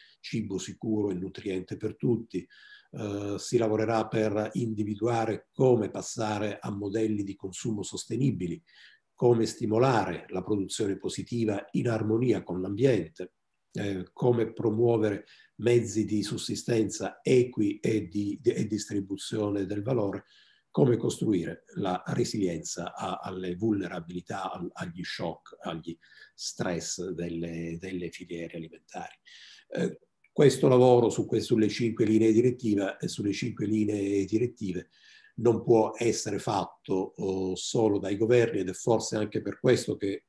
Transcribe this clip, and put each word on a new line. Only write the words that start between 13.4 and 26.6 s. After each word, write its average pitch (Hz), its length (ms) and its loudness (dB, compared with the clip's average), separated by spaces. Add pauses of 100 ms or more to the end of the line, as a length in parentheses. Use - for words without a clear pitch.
eh, 95 420 -4
come 120 400 2
promuovere 110 720 2 (320)
mezzi 110 480 2
di 101 180 0
sussistenza 110 960 -2
equi 123 580 2
e 107 280 0
di, 101 340 -4
di, - 100 2
e - 140 -2
distribuzione 101 1000 -4
del 101 160 -4
valore, 104 440 -2 (440)
come 123 280 4
costruire 87 680 -2 (100)
la 92 320 -2
resilienza 87 880 -4
a, 92 260 -6
alle 92 340 -8
vulnerabilità, 92 960 -4
al-, 90 220 -10
agli 90 300 -10
shock, - 580 -10
agli 82 360 -8 (360)
stress - 760 -6